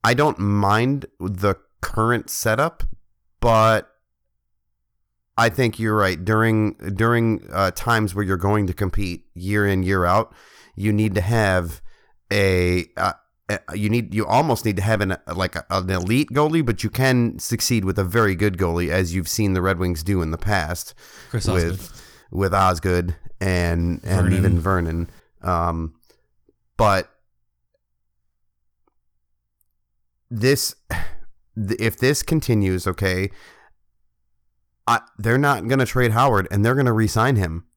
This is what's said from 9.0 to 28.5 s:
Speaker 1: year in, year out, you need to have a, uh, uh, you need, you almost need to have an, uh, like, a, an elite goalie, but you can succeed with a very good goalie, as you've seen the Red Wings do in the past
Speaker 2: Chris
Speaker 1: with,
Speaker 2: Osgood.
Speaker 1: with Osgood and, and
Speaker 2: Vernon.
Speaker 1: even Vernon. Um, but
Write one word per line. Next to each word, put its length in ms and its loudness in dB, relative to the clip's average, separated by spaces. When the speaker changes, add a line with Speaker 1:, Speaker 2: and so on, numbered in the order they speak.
Speaker 1:
year 320 -2
in, 180 0
year 200 0
out, 300 0
you 160 -2
need 240 0
to 60 0
have 600 0
a, 580 2
uh, 160 -2
uh, 100 -4
you 160 -4
need, 240 -2
you 120 -2
almost 400 0
need 100 0
to 60 -4
have 180 0
an, 140 -2
uh, 40 -6
like, 220 -4
a, 140 -8
an 200 -2
elite 420 0
goalie, 340 2
but 180 -2
you 60 -4
can 500 0
succeed 460 -2
with 120 -2
a 60 0
very 320 2
good 220 0
goalie, 320 0
as 260 0
you've 140 -4
seen 240 0
the 80 0
Red 180 0
Wings 240 -2
do 180 0
in 100 -4
the 60 -4
past 560 -4
Speaker 2:
Chris 180 -4
Speaker 1:
with, 320 0
Speaker 2:
Osgood. 220 -18
Speaker 1:
with 220 0
Osgood 600 0
and, 640 0
and 200 0
Speaker 2:
Vernon. 100 2
Speaker 1:
even 260 2
Vernon. 500 -2
Um, 520 -2
but 340 2